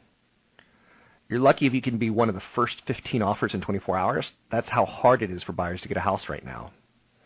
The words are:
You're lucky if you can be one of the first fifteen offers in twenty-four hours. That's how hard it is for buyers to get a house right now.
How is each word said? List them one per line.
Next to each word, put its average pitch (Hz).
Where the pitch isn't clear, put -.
You're 120
lucky 135
if 123
you 131
can 120
be 113
one 113
of 107
the 95
first -
fifteen -
offers 104
in 98
twenty-four 95
hours. 98
That's 113
how 120
hard 127
it 104
is 90
for -
buyers 87
to -
get 92
a 92
house 95
right -
now. -